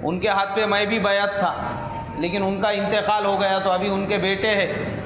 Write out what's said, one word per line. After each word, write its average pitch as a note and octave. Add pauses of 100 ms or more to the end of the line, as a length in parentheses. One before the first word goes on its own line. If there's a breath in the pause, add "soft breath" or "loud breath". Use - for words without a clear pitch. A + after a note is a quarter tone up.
उनके F3+
हाथ G3
पे G#3
मैं G3+
भी A3+
बैआत G3+
था, F3+ (680)
लेकिन F3
उनका G3
इंतकाल G3+
हो G3
गया, F#3+
तो F#3+
अभी F#3
उनके G3
बेटे F#3+
हैं G3+ (360)